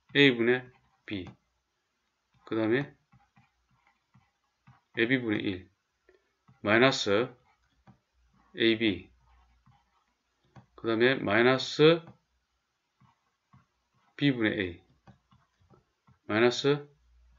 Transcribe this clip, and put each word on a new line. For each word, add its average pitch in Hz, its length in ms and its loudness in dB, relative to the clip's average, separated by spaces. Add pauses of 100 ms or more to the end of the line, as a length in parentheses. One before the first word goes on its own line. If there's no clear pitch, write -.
(140)
A분의 127 560 2 (360)
B, 95 200 -10 (1160)
그 107 120 -6
다음에 117 380 -2 (2000)
A 117 100 0
B분의 120 320 -2
일, 92 280 -8 (920)
마이너스 117 680 0 (1300)
A 117 220 0
B, 104 320 -4 (1600)
그 - 120 -12
다음에 117 300 2
마이너스 127 840 2 (2250)
B분의 113 440 -2
A, 87 200 -8 (1500)
마이너스 123 600 0 (520)